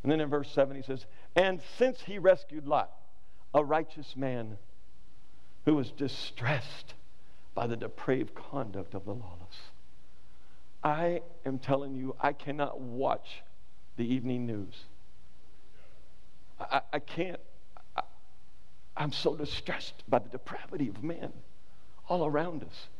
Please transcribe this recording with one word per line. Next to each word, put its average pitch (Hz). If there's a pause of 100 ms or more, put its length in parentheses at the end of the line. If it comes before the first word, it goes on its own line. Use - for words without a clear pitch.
And 139
then 156
in 147
verse 143
seven 139
he 135
says, 131 (300)
"And 185 (160)
since 254
he 196
rescued 156
Lot, 139 (640)
a 147
righteous 151
man 123 (1080)
who 151
was 127
distressed - (640)
by 120
the 117
depraved 127
conduct 101
of 95
the 104
lawless." 90 (1120)
I 170 (240)
am 135
telling 139
you, 131
I 143
cannot 143
watch 127 (540)
the 120
evening 123
news. 101 (1800)
I, -
I, 135 (120)
I 147
can't. 170 (560)
I, - (960)
I'm 147
so -
distressed -
by 127
the -
depravity -
of 107
man - (760)
all 170
around 156
us. - (120)